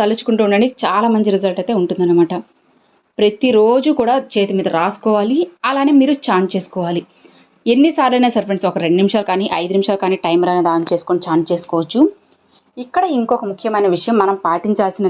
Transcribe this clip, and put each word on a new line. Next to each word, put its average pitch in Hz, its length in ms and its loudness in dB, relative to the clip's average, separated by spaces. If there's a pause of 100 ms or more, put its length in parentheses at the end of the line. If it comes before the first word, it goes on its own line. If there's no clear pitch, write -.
తలుచుకుంటూ 220 460 0
ఉండండి. 208 220 2 (140)
చాలా 202 320 0
మంచి 208 220 2
రిజల్ట్ 190 260 -2
అయితే 226 180 -4
ఉంటుందన్నమాట. 175 520 0 (840)
ప్రతిరోజు 226 720 2 (120)
కూడా 233 160 2 (180)
చేతి 202 240 0
మీద 185 80 -2 (120)
రాసుకోవాలి, 208 600 0 (320)
అలానే 277 220 2 (100)
మీరు 285 120 2 (140)
చాంట్ 190 260 0
చేసుకోవాలి. 175 480 -4 (720)
ఎన్నిసార్లైనా 254 580 2
సరే 196 140 0
ఫ్రెండ్స్, 190 240 -2
ఒక 190 160 -4
రెండు 175 160 2
నిమిషాలు 202 300 0
కానీ, 190 120 -2 (180)
ఐదు 175 140 -4
నిమిషాలు 196 280 -2
కానీ 185 120 0 (100)
టైమర్ 175 280 2
అనేది 170 200 2
on 165 80 0 (100)
చేసుకొని 175 340 -2
చాంట్ 165 240 -2
చేసుకోవచ్చు. 170 500 -2 (760)
ఇక్కడ 247 260 -4 (160)
ఇంకొక 233 340 -2
ముఖ్యమైన 208 340 -2 (100)
విషయం, 233 280 -2
మనం 196 120 -2 (120)
పాటించాల్సిన 190 600 -2